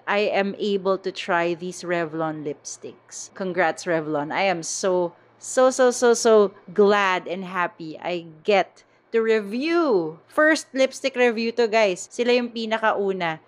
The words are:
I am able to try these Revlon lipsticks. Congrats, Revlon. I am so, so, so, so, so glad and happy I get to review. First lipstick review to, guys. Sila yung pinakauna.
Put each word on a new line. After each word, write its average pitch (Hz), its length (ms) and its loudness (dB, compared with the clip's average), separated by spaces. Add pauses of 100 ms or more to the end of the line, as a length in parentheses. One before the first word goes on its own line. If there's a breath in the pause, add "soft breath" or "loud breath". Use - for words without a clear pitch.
I 202 240 0
am 196 240 -2
able 196 480 -2
to 185 80 -6
try 175 420 -2
these 180 300 -10
Revlon 160 640 -4
lipsticks. - 880 -14
Congrats, 175 480 -2
Revlon. 156 480 -2
I 175 160 0
am 170 160 -2
so, 180 500 -2 (240 soft breath)
so, - 320 2
so, 254 220 2
so, 240 220 4
so 220 420 4 (180)
glad 196 540 2
and 185 160 -6
happy 175 560 -6
I 170 260 -6 (220)
get 196 360 0 (280 soft breath)
to 226 100 0
review. 220 1040 0
First 302 460 2
lipstick 262 420 -2
review 233 380 0
to, 240 140 2
guys. 202 440 0
Sila 240 220 0
yung 240 180 0
pinakauna. 202 960 -2